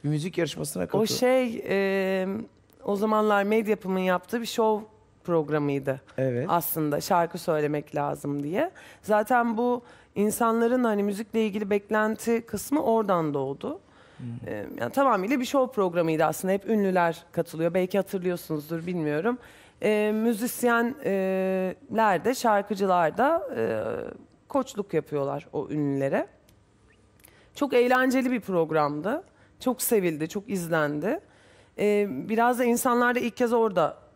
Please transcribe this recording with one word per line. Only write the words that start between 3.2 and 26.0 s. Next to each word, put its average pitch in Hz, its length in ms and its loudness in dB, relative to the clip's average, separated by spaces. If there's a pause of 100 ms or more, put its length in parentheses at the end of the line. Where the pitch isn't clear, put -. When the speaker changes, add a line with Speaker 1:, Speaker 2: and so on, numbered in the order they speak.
Speaker 2:
Medyapım'ın 202 560 0
yaptığı 185 400 0
bir 226 60 -8
şov 220 340 0 (440)
programıydı 143 760 0 (180)
Speaker 1:
Evet. 131 300 0
Speaker 2:
aslında, 156 520 0
şarkı 170 380 0
söylemek 151 560 -2
lazım 143 480 -4
diye. 214 280 -2 (320)
Zaten 220 540 2
bu 247 260 0 (320)
insanların 233 680 2
hani 208 180 2
müzikle 214 440 -2
ilgili 202 240 -4
beklenti 214 760 0
kısmı 285 360 -2
oradan 196 520 2
doğdu. 139 460 -4 (380)
Speaker 1:
Hmm. 127 80 -12 (200)
Speaker 2:
E, 104 200 -8 (140)
yani 117 120 -4
tamamıyla 240 480 2
bir 262 40 -2
şov 254 240 2
programıydı 165 560 2
aslında. 185 300 0
Hep 196 140 -4
ünlüler 185 640 2
katılıyor. 165 420 -2
Belki 185 240 2
hatırlıyorsunuzdur, 170 880 -4
bilmiyorum. 170 520 -2 (440)
E, 214 320 2
müzisyenler 196 2000 0
de, 247 100 2
şarkıcılar 196 840 2
da, 330 380 2
e, 113 60 -2 (880)
koçluk 247 460 -4
yapıyorlar 143 580 -4
o - 180 -4
ünlülere. 143 560 0 (1300)